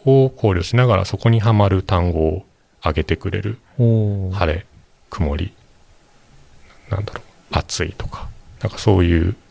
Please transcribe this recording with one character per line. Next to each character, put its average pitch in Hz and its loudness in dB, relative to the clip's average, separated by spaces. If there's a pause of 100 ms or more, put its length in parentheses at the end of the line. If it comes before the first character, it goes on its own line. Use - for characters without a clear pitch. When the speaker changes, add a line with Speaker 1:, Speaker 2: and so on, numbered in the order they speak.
Speaker 1:
を 135 4
考 - -2
慮 90 0
し 120 -2
な 127 4
が 107 4
ら、 95 -2
そ - -6
こ 113 2
に 113 4
は 110 2
ま 104 4
る 95 2
単 90 0
語 80 0
を 85 -4 (360)
挙 80 -2
げ 78 0
て - -2
く 95 -6
れ 95 -4
る。 104 -6 (200)
Speaker 2:
お 104 0
ー。 - -6
Speaker 1:
晴 92 0
れ、 82 -6 (420)
曇 73 -2
り、 82 -6 (1400)
な 98 -4
ん 104 -6
だ - -12
ろ - -12
う - -20 (300)
「暑 - -4
い」 - -8
と - -8
か、 - -12 (320)
な 107 -4
ん - -14
か - -16
そ 98 2
う 90 4
い 85 2
う 113 -4 (160)